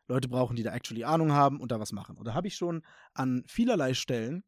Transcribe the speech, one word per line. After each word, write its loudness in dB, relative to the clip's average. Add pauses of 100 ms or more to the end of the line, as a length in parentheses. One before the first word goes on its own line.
Leute 0
brauchen, 0
die -2
da -2
actually -6
Ahnung 4
haben 6
und -6
da 0
was -6
machen. -10
Und -10
da -4
habe -2
ich -6
schon -2 (320)
an 0
vielerlei 2
Stellen -4